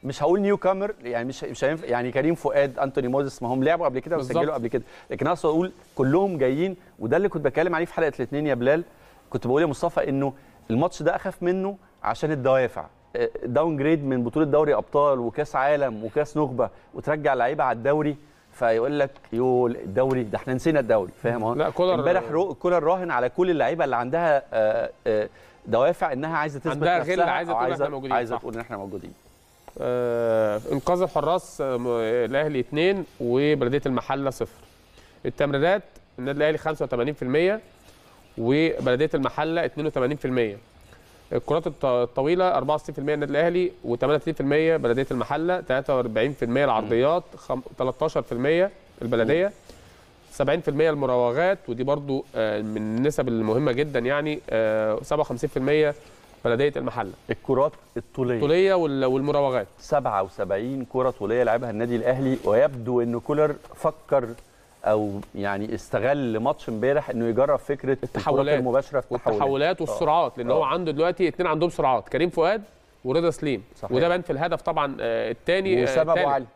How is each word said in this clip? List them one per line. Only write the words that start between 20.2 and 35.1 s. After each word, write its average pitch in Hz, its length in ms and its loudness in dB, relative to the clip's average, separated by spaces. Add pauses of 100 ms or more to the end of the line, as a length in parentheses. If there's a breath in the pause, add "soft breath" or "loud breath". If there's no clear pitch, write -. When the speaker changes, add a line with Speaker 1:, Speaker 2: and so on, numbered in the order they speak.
Speaker 1:
ده 104 160 -4
احنا 131 160 -4
نسينا 151 260 2
الدوري"، 110 320 0 (100)
فاهم؟ 117 220 -2
هو 117 100 0
Speaker 2:
لا، 147 160 0
كولر 180 240 0
Speaker 1:
امبارح 170 360 2
رو-، 170 240 -2
كولر 175 280 0
راهن 175 280 0
على 127 180 0
كل 180 220 0
اللعيبه 156 340 2
اللي 131 120 0
عندها، 139 460 2 (100)
آه، 110 380 2 (160)
آه، 107 220 0 (380 loud breath)
دوافع 147 460 2
انها 156 240 -4
عايزه 147 220 -4
تثبت 143 140 -4
Speaker 2:
عندها 160 260 2
غل، 165 200 -2
Speaker 1:
نفسها 170 120 2
Speaker 2:
عايزة 156 220 -2
Speaker 1:
أو 110 60 0
Speaker 2:
تقول: 120 140 0
Speaker 1:
عايزة، 147 120 -2
Speaker 2:
"إحنا 147 100 -4
موجودين". 135 180 -6
Speaker 1:
عايزة 117 240 -2
Speaker 2:
صح. 117 40 -6
Speaker 1:
تقول: 113 180 -10
"إحنا 117 180 -10
موجودين". 98 360 -10 (680)
Speaker 2:
آه، 117 800 0 (120)
انقاذ 175 300 0
الحراس، 170 580 -2
آه، 135 160 -2
م-، 120 100 -4 (440)
الاهلي 143 300 0
اتنين 170 440 0 (160)
وبلديه 135 640 2
المحله 135 440 -2
صفر. - 300 -8 (640 soft breath)